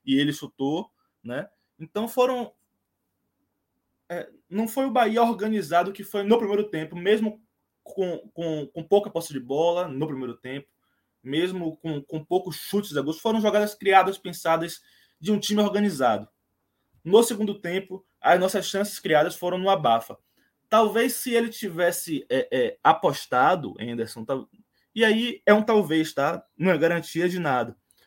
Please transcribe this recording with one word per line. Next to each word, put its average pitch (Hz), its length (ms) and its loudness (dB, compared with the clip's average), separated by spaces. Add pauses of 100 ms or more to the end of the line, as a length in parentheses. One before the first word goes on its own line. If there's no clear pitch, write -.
e 135 100 0
ele 143 180 2
chutou, 147 580 -6 (320)
né? 135 260 -10 (300)
Então 208 300 -8
foram, 247 440 0 (1600)
é, 175 200 -8 (220)
não 214 160 -2
foi 269 200 -2
o 269 40 -4
Bahia 226 320 2
organizado 196 680 0
que 196 100 -14
foi 202 220 -6
no 220 140 4
primeiro 208 260 0
tempo, 160 320 -6
mesmo 208 440 0 (440)
com, 180 340 -4 (160)
com, 160 320 -4
com 165 160 -12
pouca 202 280 2
posse 160 220 -6
de 135 80 -8
bola 165 460 0
no 143 200 -4
primeiro 131 280 -8
tempo, 131 340 -14 (540)
mesmo 165 540 -4
com, 151 260 -6
com 156 220 -10
poucos 180 320 -2
chutes 202 400 -6
a 139 60 0
gols, 156 180 -6
foram 220 200 0
jogadas 208 340 0
criadas, 190 440 4
pensadas 165 640 -2 (380)
de 165 100 -4
um 208 80 2
time 208 240 0
organizado. 156 680 0 (760)
No 196 180 8
segundo 208 380 -2
tempo, - 440 -6 (160)
as 175 200 6
nossas - 260 0
chances 202 320 -4
criadas 160 380 2
foram 180 220 -4
no 185 120 0
abafa. 131 480 2 (500)
Talvez 214 460 2
se - 180 -6
ele 233 160 2
tivesse, 175 800 -4
é, 127 220 0
é, 127 320 0
apostado, 147 960 2
Henderson, 117 460 -8
tal-, 135 240 -6 (460)
e 220 100 2
aí 226 420 0
é 208 80 8
um 214 80 6
talvez, 160 500 2
tá? 160 320 -2 (120)
Não 175 140 2
é 175 60 4
garantia 165 520 0
de 180 100 -4
nada. 123 380 -2 (300)